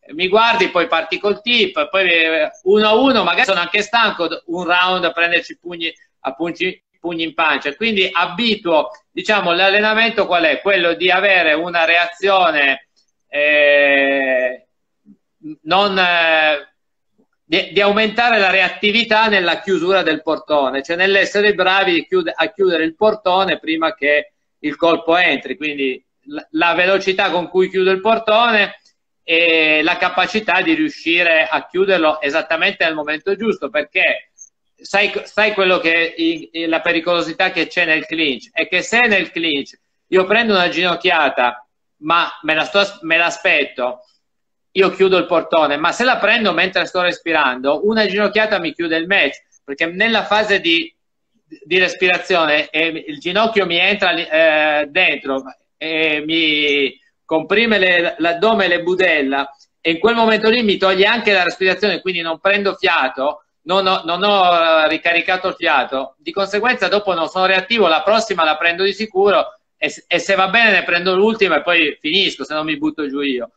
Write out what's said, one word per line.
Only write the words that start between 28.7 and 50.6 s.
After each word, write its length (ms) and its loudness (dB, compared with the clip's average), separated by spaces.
e 600 2
la 140 0
capacità 640 -2
di 120 0
riuscire 720 0
a 200 -4
chiuderlo 540 0
esattamente 600 -2
al 120 -2
momento 400 -4
giusto, 340 -4
perché 640 -2
sai, 360 -2
sai 280 0
quello 240 2
che 400 0
i-, 340 -4
i-, 140 -8
la 160 -2
pericolosità 680 -2
che 160 -2
c'è 180 -2
nel 220 0
clinch 440 -4
è 160 -4
che 140 -2
se 200 0
nel 280 0
clinch 500 -6
io 180 2
prendo 280 2
una 160 2
ginocchiata, 960 0
ma 320 0
me 140 -2
la 80 0
sto 160 0
as-, 240 -2
me 120 0
l'aspetto, 880 -2
io 180 2
chiudo 280 2
il 100 0
portone, 500 0
ma 140 0
se 120 -4
la 140 2
prendo 340 2
mentre 360 0
sto 140 -2
respirando, 840 -2
una 200 2
ginocchiata 520 0
mi 140 -6
chiude 240 -4
il 80 -2
match, 380 0
perché 220 -6
nella 400 -2
fase 340 0
di, 340 -2